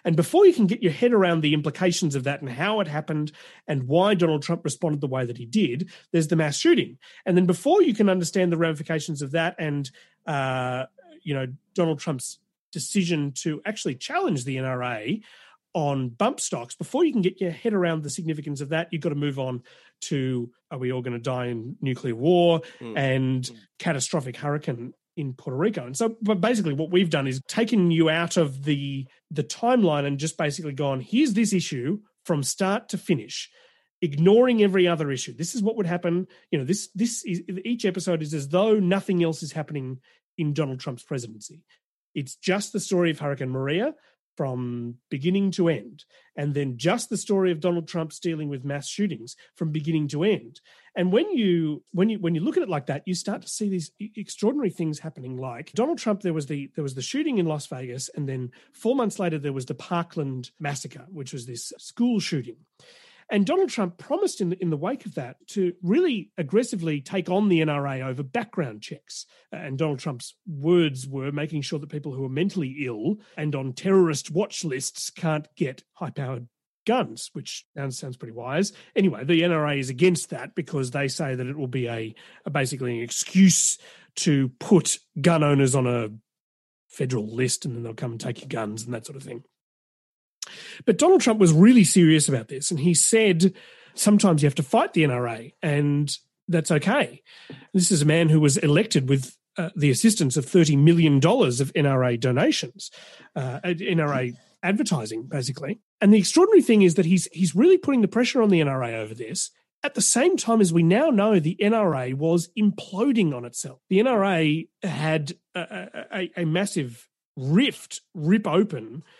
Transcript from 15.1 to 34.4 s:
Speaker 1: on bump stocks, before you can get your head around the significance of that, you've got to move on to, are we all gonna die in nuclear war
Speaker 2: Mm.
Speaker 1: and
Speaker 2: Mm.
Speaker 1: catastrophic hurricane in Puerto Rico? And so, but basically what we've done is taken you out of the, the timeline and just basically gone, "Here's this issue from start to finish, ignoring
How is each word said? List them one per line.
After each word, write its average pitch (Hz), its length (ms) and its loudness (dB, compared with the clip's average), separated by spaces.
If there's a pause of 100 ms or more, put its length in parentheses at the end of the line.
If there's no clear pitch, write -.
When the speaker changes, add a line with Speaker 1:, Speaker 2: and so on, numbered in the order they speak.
Speaker 1:
on 139 360 -2
bump 208 300 -2
stocks, 131 360 -8
before 285 300 -2
you 302 60 2
can 214 100 0
get 175 180 -2
your 180 120 -4
head 214 220 -4
around 165 300 0
the 143 60 -10
significance 151 500 -6
of 139 100 -8
that, 165 220 -4
you've 160 100 -6
got 170 80 -2
to 147 60 -4
move 143 240 -4
on 127 240 -6 (380)
to, 131 480 -4 (220)
are 147 60 -10
we 127 140 -4
all 127 100 -4
gonna 120 180 -6
die 123 280 -4
in 120 340 -8
nuclear 127 340 -4
war 170 460 4 (180)
Speaker 2:
Mm. 113 180 -8
Speaker 1:
and 131 460 0
Speaker 2:
Mm. 120 140 -14 (220)
Speaker 1:
catastrophic 135 580 -4
hurricane 143 560 -6 (240)
in 139 160 -6
Puerto 127 240 -10
Rico? 180 280 -2
And 127 120 -12
so, 226 240 -2
but 202 200 0
basically 196 320 0
what 151 160 -4
we've 180 200 4
done 139 180 0
is 131 200 -4
taken 214 440 2
you 160 180 4
out 165 280 0
of 139 260 0
the, 139 440 -2 (220)
the 151 140 -4
timeline 190 640 2
and 143 120 -2
just 156 200 -6
basically 151 360 -4
gone, 135 280 -2
"Here's 254 320 2
this 208 200 2
issue 160 460 -2 (240)
from 147 200 -2
start 196 460 -2
to 190 80 -6
finish, - 520 -4 (520)
ignoring 208 600 4